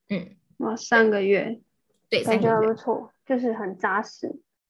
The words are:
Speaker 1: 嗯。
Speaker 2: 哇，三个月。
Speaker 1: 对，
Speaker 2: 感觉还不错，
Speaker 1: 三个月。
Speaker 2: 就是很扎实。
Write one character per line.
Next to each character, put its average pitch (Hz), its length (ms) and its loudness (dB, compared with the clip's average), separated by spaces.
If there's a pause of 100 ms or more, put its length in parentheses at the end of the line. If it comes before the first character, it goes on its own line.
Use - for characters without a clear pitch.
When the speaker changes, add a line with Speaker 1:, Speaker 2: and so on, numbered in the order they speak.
Speaker 1:
嗯。 180 280 -6 (220)
Speaker 2:
哇， 220 160 -4
三 226 340 4
个 208 140 0
月。 202 380 0 (480)
Speaker 1:
对， - 160 0
Speaker 2:
感 220 160 2
觉 226 100 4
还 220 160 2
不 220 80 0
错， - 100 -16
Speaker 1:
三 233 120 -2
个 247 80 -10
月。 - 80 -20 (120)
Speaker 2:
就 254 140 0
是 240 160 -2
很 190 240 -8
扎 202 240 0
实。 - 380 -10 (300)